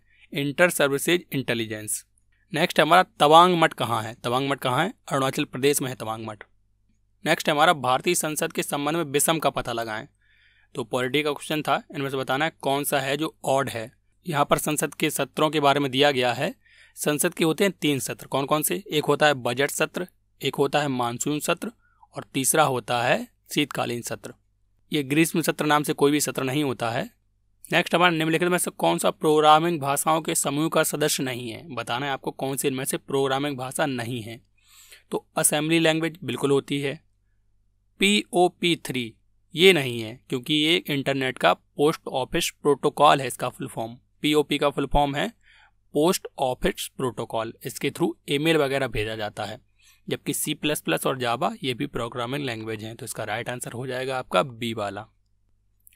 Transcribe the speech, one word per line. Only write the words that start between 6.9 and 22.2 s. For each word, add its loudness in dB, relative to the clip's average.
नेक्स्ट 0
हमारा, 6
भारतीय 0
संसद -4
के -4
संबंध -2
में 0
विषम 0
का 2
पता -4
लगाएं। -6
तो -6
पॉलिटी -2
का -2
क्वेश्चन -6
था, 0
इनमें -6
से -4
बताना -2
है -2
कौन 0
सा 0
है -2
जो -6
ऑड 0
है। -8
यहाँ 0
पर 2
संसद -4
के 0
सत्रों -2
के -2
बारे 4
में 0
दिया 4
गया 2
है। -4
संसद 0
के -2
होते 2
हैं 2
तीन 0
सत्र, -10
कौन -2
कौन 0
से? 0
एक 0
होता 4
है 6
बजट -2
सत्र, -4
एक -2
होता 2
है -2
मानसून -4
सत्र -4
और -12